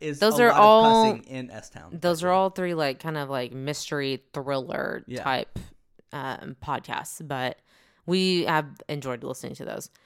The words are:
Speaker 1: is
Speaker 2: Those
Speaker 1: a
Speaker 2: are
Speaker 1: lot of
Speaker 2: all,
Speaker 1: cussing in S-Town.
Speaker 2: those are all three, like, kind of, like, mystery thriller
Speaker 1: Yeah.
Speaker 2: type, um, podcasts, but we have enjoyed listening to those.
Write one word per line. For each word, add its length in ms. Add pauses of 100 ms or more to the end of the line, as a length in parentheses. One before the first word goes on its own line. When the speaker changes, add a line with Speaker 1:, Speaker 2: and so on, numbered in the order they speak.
Speaker 1:
is 200
Speaker 2:
Those 180
Speaker 1:
a 60
Speaker 2:
are 60
Speaker 1:
lot 60
of 60
Speaker 2:
all, 420 (120)
Speaker 1:
cussing 80
in 260
S-Town. 500
Speaker 2:
those 220
are 80
all 200
three, 240
like, 260
kind 160
of, 120
like, 220
mystery 720 (100)
thriller 760
Speaker 1:
Yeah. 160
Speaker 2:
type, 340 (540)
um, 420 (100)
podcasts, 600
but 320 (480)
we 380
have 240 (200)
enjoyed 360
listening 320
to 80
those. 260 (160)